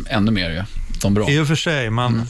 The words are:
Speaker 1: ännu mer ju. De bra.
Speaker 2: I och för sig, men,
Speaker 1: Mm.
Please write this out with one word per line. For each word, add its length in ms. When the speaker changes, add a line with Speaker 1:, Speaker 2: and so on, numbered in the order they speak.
Speaker 1:
ännu 220
mer 200
ju. 120
De 120
bra. 160
Speaker 2:
I 80
och 80
för 80
sig, 360
men, 240
Speaker 1:
Mm. 160